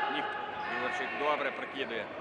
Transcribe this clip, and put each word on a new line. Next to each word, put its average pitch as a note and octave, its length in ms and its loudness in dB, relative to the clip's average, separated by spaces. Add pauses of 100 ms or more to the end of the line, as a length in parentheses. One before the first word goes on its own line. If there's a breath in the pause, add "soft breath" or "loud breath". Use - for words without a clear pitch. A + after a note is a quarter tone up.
(160)
Ніхто. - 160 0 (480)
Ігорчик - 280 0 (120)
добре C#3+ 320 4
прокидує. A#2+ 540 -2 (160)